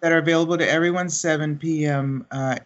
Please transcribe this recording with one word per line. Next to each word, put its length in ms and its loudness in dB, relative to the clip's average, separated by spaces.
that 100 2
are 60 4
available 400 2
to 100 0
everyone, 400 0
seven 480 -2
P 300 -2
M, 460 -2
uh, 240 -4